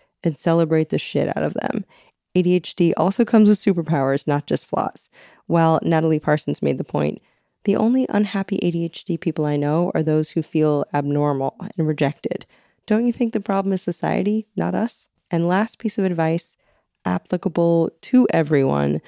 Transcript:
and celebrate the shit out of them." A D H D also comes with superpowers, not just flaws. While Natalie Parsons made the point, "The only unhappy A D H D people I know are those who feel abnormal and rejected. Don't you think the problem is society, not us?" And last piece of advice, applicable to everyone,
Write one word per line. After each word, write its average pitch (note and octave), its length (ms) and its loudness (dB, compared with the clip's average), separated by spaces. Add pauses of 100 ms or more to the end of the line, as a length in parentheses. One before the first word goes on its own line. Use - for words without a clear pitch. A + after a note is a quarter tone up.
(240)
and D#3+ 140 -2
celebrate D#3+ 520 2
the D3+ 100 0
shit - 380 -2
out D#3+ 60 -2
of D3+ 100 -2
them." - 320 -4 (520)
A F3+ 40 4
D F3 120 2
H F3+ 220 -2
D E3+ 200 2
also F#3+ 280 2
comes A3 240 4
with G#3 100 4
superpowers, D3+ 680 0
not D3 180 0
just - 220 -4
flaws. - 420 -6 (380)
While E3 360 4
Natalie D#3+ 360 2
Parsons D3+ 420 -2
made C#3+ 160 0
the D3+ 60 -4
point, - 380 -4 (420)
"The G3 140 2
only B3 320 2
unhappy G3+ 480 -2
A F3 140 -2
D E3+ 120 -2
H - 220 -10
D E3+ 120 -4
people D#3 280 -2
I D3 100 0
know D3 400 0
are D#3+ 80 0
those D#3 280 0
who E3 100 -2
feel D3+ 420 0 (100)
abnormal C#3+ 600 0 (220)
and D#3+ 100 0
rejected. - 580 -4 (400)
Don't A3+ 220 0
you A#3+ 60 0
think A#3 180 -2
the G#3+ 80 -2
problem G3 320 -2
is F#3+ 100 -2
society, F#3+ 720 -2
not F3 220 -2
us?" G#3+ 320 -6 (240)
And E3+ 160 0
last G3 320 -2
piece - 180 -6
of G3 60 0
advice, E3 540 -2 (480)
applicable E3+ 840 0 (100)
to B3+ 320 4
everyone, C#3+ 760 2